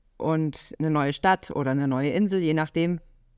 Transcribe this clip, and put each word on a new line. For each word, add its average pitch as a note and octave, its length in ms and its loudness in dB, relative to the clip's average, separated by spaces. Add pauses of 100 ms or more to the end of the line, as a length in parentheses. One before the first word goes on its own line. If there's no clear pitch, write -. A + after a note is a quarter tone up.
(160)
und D#3+ 640 -2
eine D#3 120 0
neue C#3+ 220 2
Stadt - 380 0
oder C3 220 -2
eine C#3 160 0
neue C3+ 220 0
Insel, F#3+ 280 0
je D#3+ 160 2
nachdem, E3 460 0 (380)